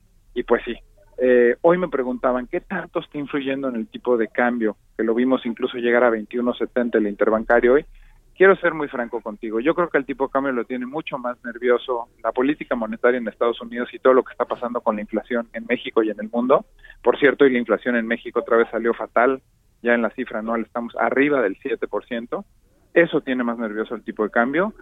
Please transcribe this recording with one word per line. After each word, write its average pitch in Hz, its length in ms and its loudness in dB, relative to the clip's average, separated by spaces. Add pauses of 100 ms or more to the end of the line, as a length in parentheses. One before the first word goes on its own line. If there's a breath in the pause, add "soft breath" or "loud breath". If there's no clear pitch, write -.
(340)
Y 123 80 -2
pues - 220 2
sí, 117 100 -6 (440)
eh, 123 440 6
hoy 170 160 6
me 180 100 -2
preguntaban, 127 580 -2
¿qué 175 140 -6
tanto 170 400 -8
está - 180 -12
influyendo 135 500 -4
en 123 80 -6
el 110 120 -6
tipo 123 280 0
de 110 120 0
cambio? 120 480 -2 (200)
Que 110 60 -4
lo 113 120 0
vimos 127 300 0
incluso 120 340 -4
llegar 120 260 4
a 120 60 4
veintiuno 117 440 -2
setenta 120 440 -2
el 107 100 2
interbancario 110 680 2
hoy. 156 120 2 (500)
Quiero 190 180 6
ser 175 180 -2
muy 151 140 -4
franco 120 340 -6
contigo, 110 380 -6
yo 147 160 0
creo 175 160 0
que 151 80 0
el 135 80 -2
tipo 135 220 -4
de - 20 -14
cambio 139 220 -2
lo 117 120 -2
tiene 127 220 -6
mucho 147 320 -8
más 123 260 -6
nervioso 120 640 -2 (140)
la 113 80 -2
política 135 460 -2
monetaria 117 420 0
en 117 80 -6
Estados 117 340 -2
Unidos 120 320 -8
y 123 60 -16
todo 131 160 6
lo 120 80 6
que - 80 -16
está - 140 -4
pasando 120 360 -4
con 113 140 -2
la 104 80 -6
inflación 117 520 -4
en 117 140 -12
México 120 360 -2
y 107 60 -2
en 104 100 -8
el 107 100 -8
mundo. 127 340 0 (380 soft breath)
Por 123 160 2
cierto, 135 260 4
y 135 60 8
la 123 80 0
inflación 120 380 0
en 113 100 0
México 117 320 -4
otra 117 180 2
vez 113 140 4
salió 113 240 -2
fatal, 123 480 0 (400)
ya 120 100 2
en 120 100 2
la 107 80 -2
cifra 120 280 -8
anual 113 240 -4
estamos 117 380 -8
arriba 135 420 2
del 98 180 -2
siete 117 280 -6
por 101 180 -8
ciento, 123 380 -6 (500)
eso 170 280 2
tiene 127 200 -4
más 117 160 -4
nervioso 110 380 -6
el 107 80 -18
tipo 107 180 -6
de 101 80 -2
cambio. 143 500 0